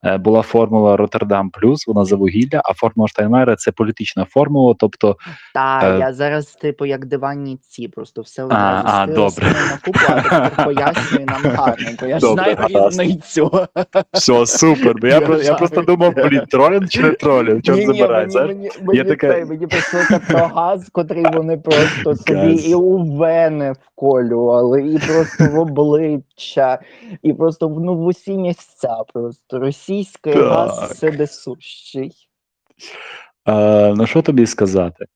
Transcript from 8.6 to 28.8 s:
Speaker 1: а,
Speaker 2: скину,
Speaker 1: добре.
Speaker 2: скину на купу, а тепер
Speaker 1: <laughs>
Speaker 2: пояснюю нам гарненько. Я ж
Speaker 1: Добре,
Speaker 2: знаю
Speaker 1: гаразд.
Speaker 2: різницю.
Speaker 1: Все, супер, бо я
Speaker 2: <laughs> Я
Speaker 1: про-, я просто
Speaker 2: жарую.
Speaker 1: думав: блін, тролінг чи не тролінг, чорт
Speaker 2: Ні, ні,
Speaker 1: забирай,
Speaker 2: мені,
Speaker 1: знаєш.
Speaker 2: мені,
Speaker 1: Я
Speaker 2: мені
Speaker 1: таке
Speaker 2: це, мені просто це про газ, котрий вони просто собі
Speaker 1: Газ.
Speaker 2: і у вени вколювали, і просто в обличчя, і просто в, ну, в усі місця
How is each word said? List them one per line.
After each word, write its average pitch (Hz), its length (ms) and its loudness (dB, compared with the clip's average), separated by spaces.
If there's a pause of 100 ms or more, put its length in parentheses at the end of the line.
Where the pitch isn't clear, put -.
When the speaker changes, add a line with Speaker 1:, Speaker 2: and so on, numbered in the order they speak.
Speaker 1:
а, 101 160 0
Speaker 2:
скину, 95 120 -4
Speaker 1:
добре. 101 160 2
Speaker 2:
скину - 400 -2
на 139 140 -8
купу, 190 220 -2
а - 140 0 (280)
тепер 143 160 -2
Speaker 1:
<laughs> - 0 -
Speaker 2:
пояснюю 143 600 -2
нам 135 160 -6 (140)
гарненько. 120 500 -4
Я 139 140 -2
ж - 20 0
Speaker 1:
Добре, 117 220 2
Speaker 2:
знаю 202 120 0 (180)
Speaker 1:
гаразд. 180 280 2
Speaker 2:
різницю. 170 680 0 (460)
Speaker 1:
Все, 120 320 2
супер, 131 560 2
бо 120 60 2
я 131 60 6
Speaker 2:
<laughs> 151 60 6
Я - 20 0
Speaker 1:
про-, 151 200 2
я 147 120 2
просто 170 280 -2
Speaker 2:
жарую. 175 160 2
Speaker 1:
думав: 175 160 4 (160)
блін, 139 200 2
тролінг 170 400 2
чи 240 140 -2
не 156 80 4
тролінг, 131 500 2
чорт - 180 2
Speaker 2:
Ні, 214 80 0
ні, 139 120 2
Speaker 1:
забирай, 202 200 4
Speaker 2:
мені, 202 120 -4
Speaker 1:
знаєш. 240 240 0
Speaker 2:
мені, 202 100 -12
Speaker 1:
Я 196 180 -14
Speaker 2:
мені 185 200 2
Speaker 1:
таке 185 300 0
Speaker 2:
це, 170 120 -2
мені 156 220 -8
просто 165 300 -4 (120)
це 208 100 2
про 175 280 0
газ, 180 440 -4
котрий 165 420 -2
вони 160 240 -2
просто 151 580 0
собі - 240 -2
Speaker 1:
Газ. 160 280 2
Speaker 2:
і 170 80 2
у 175 420 0
вени 156 560 0 (120)
вколювали, 123 1000 2
і 156 120 0
просто 156 520 0
в 151 80 0
обличчя, 147 1200 -2 (420)
і 156 120 0
просто 165 360 -2
в, 156 100 -8
ну, 175 160 -2
в 165 100 -4
усі 185 320 -4
місця 175 600 -6 (160)